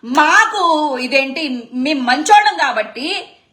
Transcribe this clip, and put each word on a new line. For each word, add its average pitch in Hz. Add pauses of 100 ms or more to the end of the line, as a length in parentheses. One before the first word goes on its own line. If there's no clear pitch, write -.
మాకు 311
ఇదేంటి 269
మేము 269
మంచోళ్ళం 349
కాబట్టి 269 (160)